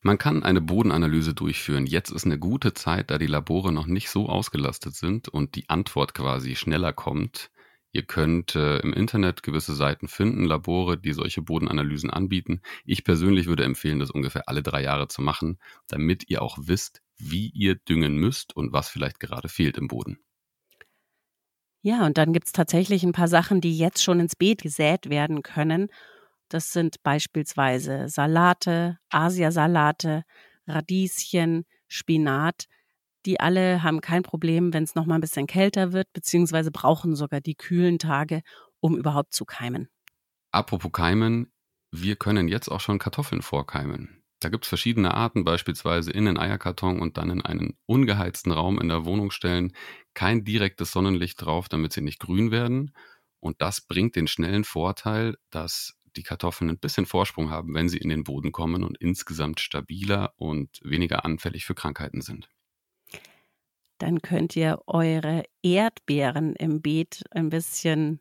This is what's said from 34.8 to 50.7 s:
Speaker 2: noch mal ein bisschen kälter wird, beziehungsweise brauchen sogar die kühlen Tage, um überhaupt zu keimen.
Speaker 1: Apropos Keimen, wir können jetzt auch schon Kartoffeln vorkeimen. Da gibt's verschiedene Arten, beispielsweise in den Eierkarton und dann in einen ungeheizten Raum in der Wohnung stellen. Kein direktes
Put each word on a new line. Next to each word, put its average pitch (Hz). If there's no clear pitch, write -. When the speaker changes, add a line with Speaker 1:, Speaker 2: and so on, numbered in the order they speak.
Speaker 2:
noch 160
mal 165
ein 160
bisschen 156
kälter 190
wird, 190
beziehungsweise 160
brauchen 156
sogar 143
die 151
kühlen 175
Tage, 156
um 160
überhaupt 143
zu -
keimen. 123
Speaker 1:
Apropos 92
Keimen, 113
wir 92
können 101
jetzt 104
auch -
schon 98
Kartoffeln -
vorkeimen. 71
Da 87
gibt's 113
verschiedene 113
Arten, 110
beispielsweise 85
in 107
den 92
Eierkarton 92
und 82
dann 82
in 90
einen 82
ungeheizten 101
Raum 87
in 82
der 82
Wohnung 98
stellen. 90
Kein 104
direktes 104